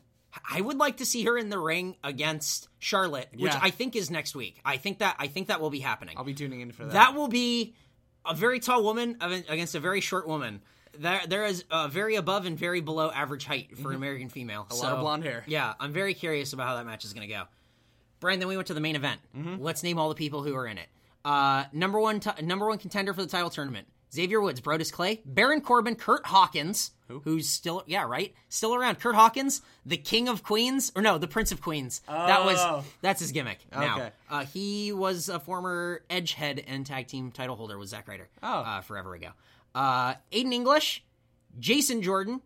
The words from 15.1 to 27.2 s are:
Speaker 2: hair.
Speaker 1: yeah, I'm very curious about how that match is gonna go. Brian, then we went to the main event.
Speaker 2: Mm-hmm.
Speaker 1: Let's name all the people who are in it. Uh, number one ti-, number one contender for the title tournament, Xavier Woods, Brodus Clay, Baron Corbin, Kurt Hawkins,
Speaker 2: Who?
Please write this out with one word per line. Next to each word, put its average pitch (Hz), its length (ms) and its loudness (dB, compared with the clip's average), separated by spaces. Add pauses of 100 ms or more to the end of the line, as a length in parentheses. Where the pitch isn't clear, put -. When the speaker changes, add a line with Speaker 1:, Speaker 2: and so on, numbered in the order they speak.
Speaker 2:
hair. 120 240 -4
Speaker 1:
yeah, 143 320 0
I'm 143 140 -6
very 190 200 0
curious 147 400 -4
about 131 140 -4
how 127 80 0
that 120 100 -6
match 110 200 -10
is 101 80 -12
gonna 104 140 -12
go. 101 160 -8 (760)
Brian, 185 200 0
then 185 100 -2
we 190 60 -2
went 185 120 -4
to 180 60 -4
the 151 80 -2
main 156 160 0
event. 131 240 -2 (140)
Speaker 2:
Mm-hmm. 160 280 -6
Speaker 1:
Let's 160 180 -4
name 175 160 0
all 156 120 2
the 151 60 -4
people 147 280 -4
who 147 120 -2
are 127 120 -4
in 104 100 -8
it. 82 120 -12 (360)
Uh, 139 480 4
number 190 260 2
one 214 200 2
ti-, 202 240 -2
number 190 240 0
one 214 100 0
contender 196 360 -2
for 180 80 -4
the 180 80 -4
title 175 200 0
tournament, 131 380 -8 (260)
Xavier 185 280 2
Woods, 151 200 0
Brodus 156 300 0
Clay, 202 340 -2
Baron 240 360 4
Corbin, 240 340 4
Kurt 277 300 2
Hawkins, 185 680 4 (160)
Speaker 2:
Who? 123 140 -10